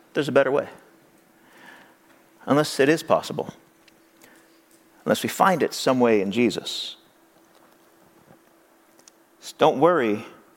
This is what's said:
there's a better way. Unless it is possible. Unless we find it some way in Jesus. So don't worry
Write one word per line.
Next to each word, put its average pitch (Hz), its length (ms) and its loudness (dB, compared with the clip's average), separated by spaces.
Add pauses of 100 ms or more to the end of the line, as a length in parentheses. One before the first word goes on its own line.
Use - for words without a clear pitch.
(140)
there's 147 140 -2
a 160 60 -4
better 139 180 4
way. 139 160 -2 (1800)
Unless 147 300 0
it 135 80 4
is 156 160 2
possible. - 500 -2 (1500)
Unless - 180 -2
we 120 60 -4
find 180 340 2
it - 120 -2
some 131 260 -2
way 113 220 4
in 98 100 -4
Jesus. - 640 -4 (2500)
So - 160 -18
don't 135 240 2
worry 127 440 2 (320)